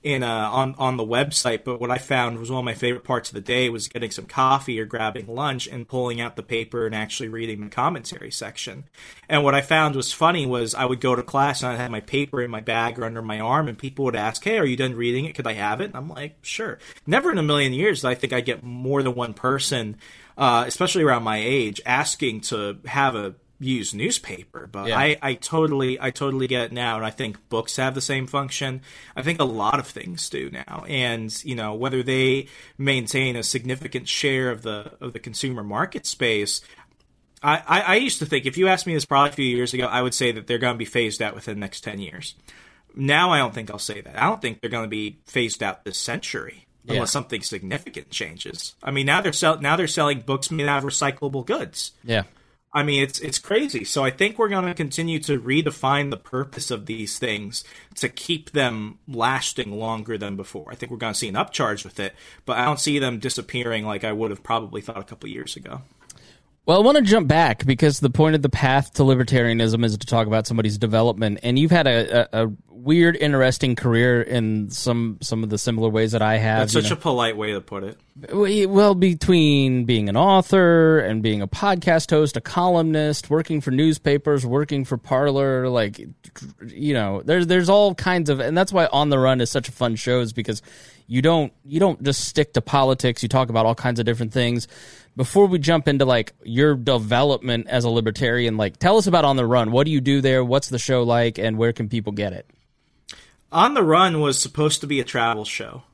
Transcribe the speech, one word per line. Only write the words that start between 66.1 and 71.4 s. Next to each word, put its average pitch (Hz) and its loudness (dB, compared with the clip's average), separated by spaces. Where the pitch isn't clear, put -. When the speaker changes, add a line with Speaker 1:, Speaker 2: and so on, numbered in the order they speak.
Speaker 2:
Well, 170 6
I 208 6
wanna 285 6
jump 196 6
back 151 4
because 139 4
the 139 4
point 156 4
of 147 2
the 139 2
path 135 2
to 143 4
libertarianism 120 4
is 107 0
to - -10
talk 113 2
about 110 2
somebody's 107 0
development, 110 2